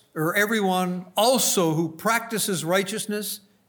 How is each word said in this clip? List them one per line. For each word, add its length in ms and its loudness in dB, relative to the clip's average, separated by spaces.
or 200 -2
everyone 720 0
also 580 2
who 140 0
practices 760 -2
righteousness 760 -2